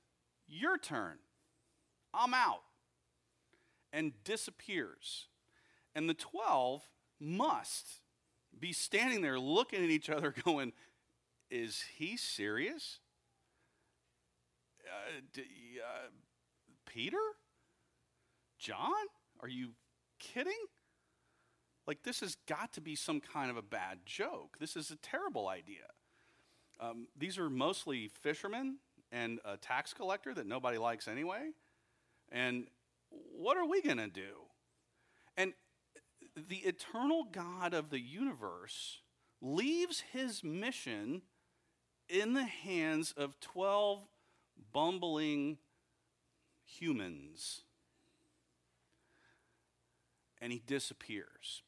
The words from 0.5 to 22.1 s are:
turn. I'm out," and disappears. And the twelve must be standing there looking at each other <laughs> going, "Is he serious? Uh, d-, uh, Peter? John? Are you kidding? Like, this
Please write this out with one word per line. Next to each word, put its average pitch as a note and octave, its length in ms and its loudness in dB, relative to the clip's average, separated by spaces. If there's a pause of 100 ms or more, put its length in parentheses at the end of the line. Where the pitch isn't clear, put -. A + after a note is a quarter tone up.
turn. G2 420 -2 (920)
I'm B3 220 4
out," F#3+ 280 6 (1300)
and D3+ 220 2 (100)
disappears. - 1080 -4 (640)
And D#3 140 2
the D#3+ 60 4
twelve D3 680 2 (360)
must E3+ 680 0 (720)
be F3 140 -2
standing A3 480 4
there C3 180 2
looking F#3 420 4
at E3+ 60 6
each D#3 220 4
other D3 280 2
<laughs> - 60 -8
going, C#3 300 4 (760)
"Is A2+ 320 -2 (140)
he G#3 220 -4
serious? C3 800 -2 (1900)
Uh, G#2 340 -8 (120)
d-, A#2+ 500 -12
uh, A#2+ 280 -8 (760)
Peter? C3 320 -2 (1400)
John? A#2+ 320 -2 (500)
Are - 80 -8
you B2+ 200 -4 (500)
kidding? D#4 340 -2 (1300)
Like, D3+ 160 -6
this B3 180 -6